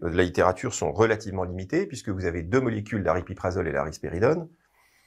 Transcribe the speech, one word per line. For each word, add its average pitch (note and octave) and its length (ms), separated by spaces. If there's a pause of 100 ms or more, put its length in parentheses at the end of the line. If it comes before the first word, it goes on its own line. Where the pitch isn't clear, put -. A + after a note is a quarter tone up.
euh, F2 60
de F2 80
la F#2 60
littérature F2+ 500
sont D#2 180
relativement G#2 540
limitées, F#2 400
puisque B2 240
vous F#2+ 160
avez E2+ 180
deux G2+ 160
molécules, A2 420
l'aripiprazole F2+ 680
et - 20
la C#2 120
risperidone, G#2 640 (580)